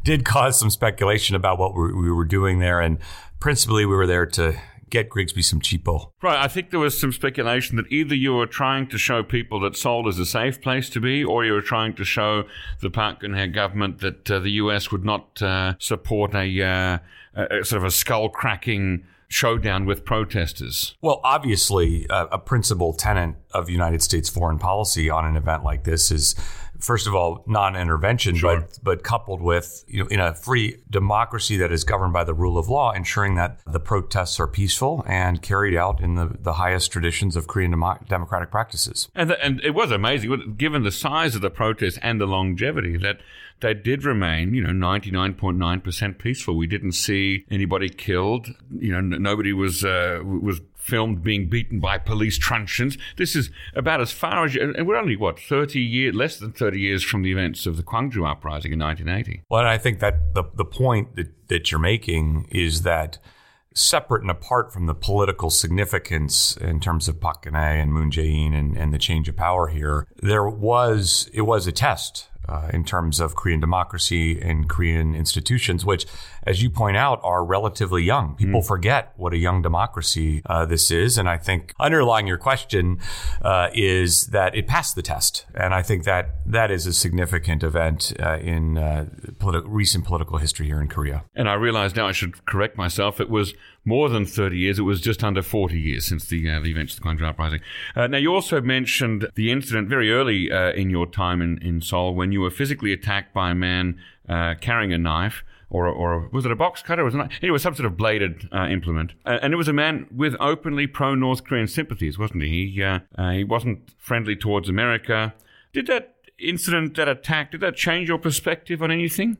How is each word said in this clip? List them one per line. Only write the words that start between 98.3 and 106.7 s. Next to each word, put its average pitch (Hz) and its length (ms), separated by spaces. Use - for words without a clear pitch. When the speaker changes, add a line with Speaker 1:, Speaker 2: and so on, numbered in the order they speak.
Speaker 2:
also 185 280
mentioned 120 720
the 110 160
incident 117 360
very 117 240
early, 113 400
uh, 90 220
in 95 160
your 87 180
time 90 340
in, 85 180
in 85 220
Seoul 90 320
when 92 180
you 98 100
were 90 80
physically 135 420
attacked 98 420
by 92 180
a 87 40
man, 90 420
uh, 85 320
carrying 110 340
a 85 40
knife, 82 460
or, 90 180
or 85 440
was 127 140
it 117 60
a 113 40
box 170 280